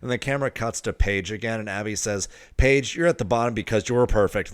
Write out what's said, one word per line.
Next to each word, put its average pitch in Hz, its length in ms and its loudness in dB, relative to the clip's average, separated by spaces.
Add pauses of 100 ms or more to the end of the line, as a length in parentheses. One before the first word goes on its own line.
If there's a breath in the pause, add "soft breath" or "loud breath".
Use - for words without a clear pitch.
And 127 100 -10
the 123 80 0
camera 139 320 -2
cuts 117 320 -6
to 107 100 -4
Paige - 380 0
again, 113 300 -4
and 107 80 -8
Abby 104 280 -6
says, 101 320 -4 (280 loud breath)
Paige, 135 400 4
you're 170 100 0
at 170 120 2
the - 60 -2
bottom 117 300 0
because 107 340 -2
you're 123 180 4
perfect 101 480 2